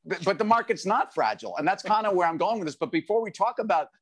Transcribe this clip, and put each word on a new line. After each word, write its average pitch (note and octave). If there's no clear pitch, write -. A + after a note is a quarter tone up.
But, E3+
but F#3+
the G#3+
market's A3+
not G#3
fragile. A2
And D3+
that's G3
kinda G#3+
where F3+
I'm E3
going G#3
with F3
this. D3
But D3+
before G#3
we G#3
talk A#3
about F3